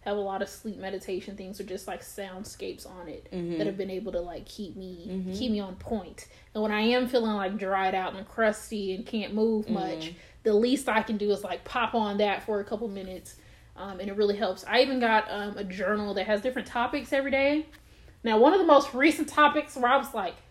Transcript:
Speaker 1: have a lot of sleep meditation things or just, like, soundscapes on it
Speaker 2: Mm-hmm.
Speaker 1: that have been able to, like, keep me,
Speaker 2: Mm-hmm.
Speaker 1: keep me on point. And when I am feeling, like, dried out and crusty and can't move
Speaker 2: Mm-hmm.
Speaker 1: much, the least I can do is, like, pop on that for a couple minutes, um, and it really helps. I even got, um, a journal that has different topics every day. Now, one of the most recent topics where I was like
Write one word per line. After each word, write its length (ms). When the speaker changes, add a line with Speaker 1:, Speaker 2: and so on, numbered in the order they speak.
Speaker 1:
have 140
a 40
lot 200
of 80
sleep 300
meditation 580
things 240
or 40
just, 220
like, 160
soundscapes 840
on 200
it 240
Speaker 2:
Mm-hmm. 260
Speaker 1:
that 80
have 100
been 140
able 220
to, 80
like, 260
keep 300
me, 320
Speaker 2:
Mm-hmm. 240
Speaker 1:
keep 200
me 80
on 160
point. 500
And 80
when 100
I 80
am 280
feeling, 240
like, 260
dried 360
out 200
and 140
crusty 680
and 120
can't 280
move 320
Speaker 2:
Mm-hmm. 80
Speaker 1:
much, 380
the 120
least 340
I 140
can 140
do 140
is, 140
like, 200
pop 300
on 240
that 260
for 160
a 40
couple 240
minutes, 480
um, 240
and 80
it 80
really 200
helps. 300
I 140
even 200
got, 300
um, 280
a 60
journal 500
that 120
has 140
different 280
topics 440
every 180
day. 360
Now, 140
one 160
of 40
the 80
most 280
recent 340
topics 480
where 140
I 60
was 180
like 200